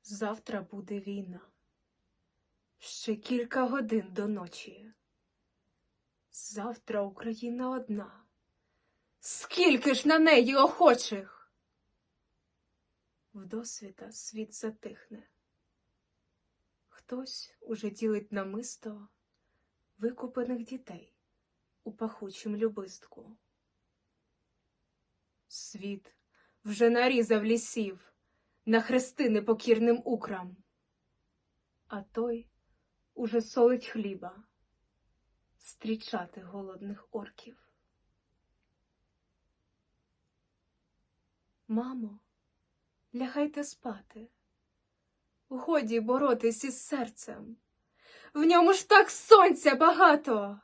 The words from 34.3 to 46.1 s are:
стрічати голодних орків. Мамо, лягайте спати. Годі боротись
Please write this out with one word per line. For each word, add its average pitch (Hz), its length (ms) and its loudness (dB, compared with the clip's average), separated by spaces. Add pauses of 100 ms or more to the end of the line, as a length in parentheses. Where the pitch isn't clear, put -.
стрічати 220 840 -8
голодних 196 680 -14
орків. - 560 -14 (4000)
Мамо, 226 520 -6 (920)
лягайте 285 500 -4
спати. 220 640 -14 (1200)
Годі 254 520 0
боротись 240 640 0